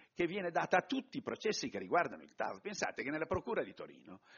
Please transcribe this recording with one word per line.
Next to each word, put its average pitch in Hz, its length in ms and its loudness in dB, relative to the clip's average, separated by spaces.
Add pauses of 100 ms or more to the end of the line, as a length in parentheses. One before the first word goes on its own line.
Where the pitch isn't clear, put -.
(140)
che 175 140 2
viene 180 240 -2
data 165 260 4
a 175 40 6
tutti - 360 -2
i - 60 -4
processi - 460 -2
che 98 100 -4
riguardano 95 420 2
il 71 140 -20
tav. 107 260 -2
Pensate - 420 -4
che - 60 -4
nella 160 160 0
Procura 202 380 0
di 143 100 -10
Torino - 480 -14 (160)